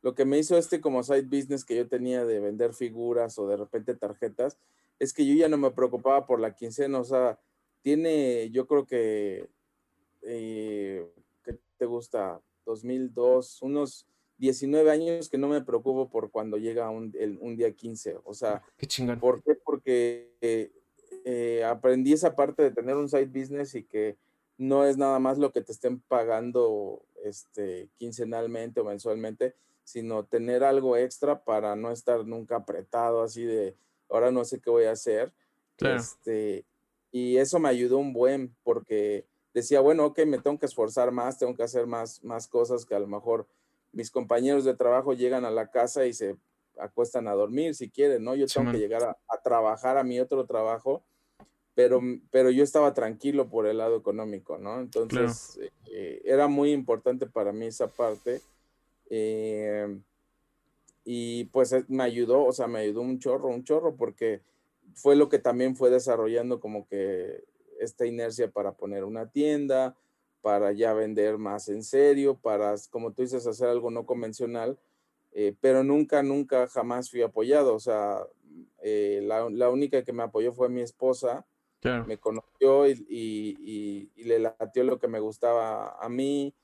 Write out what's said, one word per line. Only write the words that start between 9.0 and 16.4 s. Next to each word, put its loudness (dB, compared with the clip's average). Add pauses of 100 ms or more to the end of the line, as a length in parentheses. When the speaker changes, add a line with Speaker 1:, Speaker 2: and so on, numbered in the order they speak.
Speaker 1:
eh, -8 (340)
¿qué -10 (200)
te -2
gusta? -6 (240)
Dos -8
mil -4
dos, 2
unos -4 (320)
diecinueve 4
años 0
que -2
no 0
me 0
preocupo -2
por -4
cuando -6